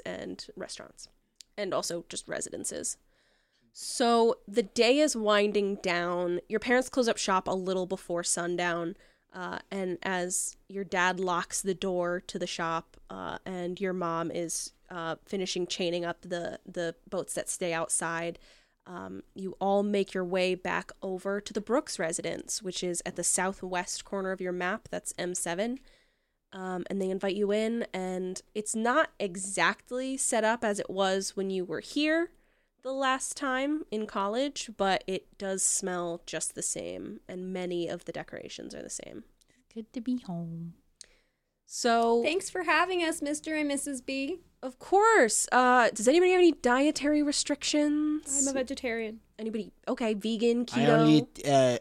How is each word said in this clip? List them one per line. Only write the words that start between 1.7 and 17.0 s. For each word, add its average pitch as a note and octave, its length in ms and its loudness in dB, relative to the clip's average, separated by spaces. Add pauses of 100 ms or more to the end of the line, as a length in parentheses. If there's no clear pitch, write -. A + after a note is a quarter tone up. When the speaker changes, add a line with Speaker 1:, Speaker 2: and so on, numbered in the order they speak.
Speaker 1:
also E3+ 340 -4
just - 200 -10
residences. - 680 -6 (760)
So A#3 640 4 (100)
the G#3 160 2
day A#3 360 6
is D4+ 180 4
winding G#3 600 4
down. F3 680 0
Your G#3+ 120 -2
parents B3 300 2
close A#3+ 200 2
up - 80 2
shop F#3 300 0
a - 40 0
little F#3 340 0
before F3 380 -4
sundown, F3 720 -2 (380)
uh, F3+ 260 -8 (100)
and F#3 340 -4
as F3+ 520 -2 (140)
your G3 160 -8
dad F#3 340 2
locks F3+ 420 0
the G3 120 0
door F3+ 540 -2
to F#3 120 -8
the F3 80 -2
shop, E3 480 -4 (140)
uh, F3+ 360 -8
and F3+ 360 -6
your F#3 120 0
mom E3+ 380 -2
is, E3 400 -6 (180)
uh, E3 260 -6 (100)
finishing F#3 420 -4
chaining F3 380 -2
up E3+ 160 -6
the, F3 440 -6
the F3 300 -6 (140)